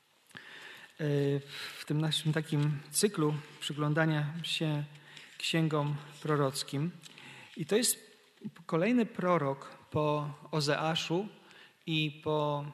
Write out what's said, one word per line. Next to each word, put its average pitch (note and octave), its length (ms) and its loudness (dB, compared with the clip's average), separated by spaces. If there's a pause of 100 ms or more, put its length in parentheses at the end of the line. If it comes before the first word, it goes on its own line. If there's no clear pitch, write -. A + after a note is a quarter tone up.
(1800)
w - 60 -14
tym D3+ 160 0
naszym D#3 320 0
takim D3+ 460 2 (100)
cyklu D#3+ 440 2 (260)
przyglądania D3+ 760 2 (100)
się D3+ 400 -2 (540)
księgom D3+ 580 0 (260)
prorockim. C#3+ 720 0 (680)
I E3+ 80 -4
to G3 100 2
jest - 240 2 (680)
kolejny G#3 400 4
prorok D#3+ 720 0 (140)
po D3 420 0 (180)
Ozeaszu D#3+ 760 0 (580)
i D#3 380 0
po, D3 500 0